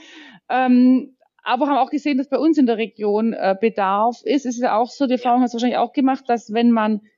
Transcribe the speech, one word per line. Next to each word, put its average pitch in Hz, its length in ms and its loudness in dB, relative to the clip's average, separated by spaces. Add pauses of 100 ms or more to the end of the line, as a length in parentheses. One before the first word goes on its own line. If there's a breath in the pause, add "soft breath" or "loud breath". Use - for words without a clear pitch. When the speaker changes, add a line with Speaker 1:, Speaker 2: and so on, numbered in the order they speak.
(480 loud breath)
Speaker 1:
Ähm, 254 680 2 (260)
aber 247 240 -2
haben 277 120 2
auch 254 120 0
gesehen, 294 280 -2
dass 277 120 -4
bei 233 80 0
uns 294 200 2
in 269 80 4
der 226 120 0
Region, 214 540 -2
äh, 190 280 -2
Bedarf 208 640 -2
ist. 269 220 -2
Es 240 100 -6
ist 240 60 -8
ja 240 160 0
auch 233 120 -2
so, - 160 -4
die 247 60 0
Speaker 2:
Ja. 254 60 0
Speaker 1:
Erfahrung 247 240 0
hast 240 100 -2
du 240 40 -6
wahrscheinlich 233 220 -2
auch 240 140 -2
gemacht, 262 360 -2
dass 233 240 -4
wenn 233 180 2
man 214 320 0 (160 soft breath)